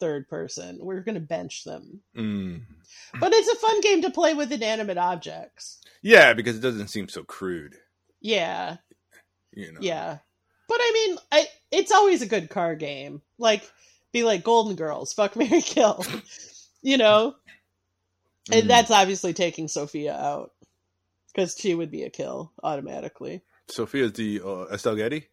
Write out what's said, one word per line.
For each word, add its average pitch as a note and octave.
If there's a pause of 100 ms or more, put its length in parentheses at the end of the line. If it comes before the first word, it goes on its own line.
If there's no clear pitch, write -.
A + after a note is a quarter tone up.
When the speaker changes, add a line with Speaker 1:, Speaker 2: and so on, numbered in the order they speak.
Speaker 1:
third D#3+
person. F3
We're F#3
gonna G3
bench E3
them." D#3+ (160)
Speaker 2:
Mm. G2+ (580)
Speaker 1:
But G4
it's A4
a A#4
fun A4
game G4
to F4+
play E4
with C#4+
inanimate A3
objects. - (220)
Speaker 2:
Yeah, F3
because A2+
it A2
doesn't A2
seem G2+
so E2
crude. E2+ (440)
Speaker 1:
Yeah. F3+ (720)
Speaker 2:
You F#3
know. D#3+
Speaker 1:
Yeah. E3 (500)
But A#4
I A#4+
mean, G#4+ (120)
I, D4+ (240)
it's E4
always F#4+
a A3+
good F#3
car E3+
game. C#3+ (180)
Like, A3 (420)
be A#3
like G3+
Golden A3+
Girls, D3+
fuck, G3+
<laughs> -
marry, C#4
kill. G#3+ (800)
You C4+
know? A3 (1120)
And A3+
Speaker 2:
Mm. G#3
Speaker 1:
that's A#3
obviously F#3+
taking D#3+
Sophia D3
out. C#3+ (840)
'Cause F3+
she F3+
would E3
be D3+
a -
kill C3+ (120)
automatically. C#3 (260)
Speaker 2:
Sophia's A#2
the, G#2
uh, F#2
Estelle G#2+
Getty? C3